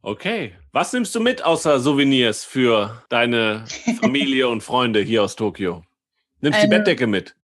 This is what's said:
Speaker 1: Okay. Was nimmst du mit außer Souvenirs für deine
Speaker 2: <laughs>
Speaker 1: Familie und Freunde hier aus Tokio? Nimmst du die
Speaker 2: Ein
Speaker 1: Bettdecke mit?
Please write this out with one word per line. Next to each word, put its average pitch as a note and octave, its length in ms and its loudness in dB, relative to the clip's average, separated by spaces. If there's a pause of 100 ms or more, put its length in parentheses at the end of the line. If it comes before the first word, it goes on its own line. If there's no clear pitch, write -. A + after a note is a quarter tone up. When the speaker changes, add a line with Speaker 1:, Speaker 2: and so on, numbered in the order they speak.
Speaker 1:
Okay. C3+ 520 -6 (180)
Was E3 220 -2
nimmst B3 200 -4
du A#3 60 -2
mit A#3+ 240 0
außer D#3 380 2
Souvenirs C#3 640 2
für A2+ 640 0
deine A#2 560 0 (160)
Speaker 2:
<laughs> A#3 180 -4
Speaker 1:
Familie C3+ 480 0
und A2+ 140 -2
Freunde A#2+ 400 0
hier G#2+ 220 0
aus F#2+ 120 -4
Tokio? F2+ 480 -6 (560)
Nimmst D3+ 220 0
du G#3 60 4
die G#3+ 60 4
Speaker 2:
Ein G#3+ 40 4
Speaker 1:
Bettdecke E3+ 300 0
mit? G2 280 -4 (220)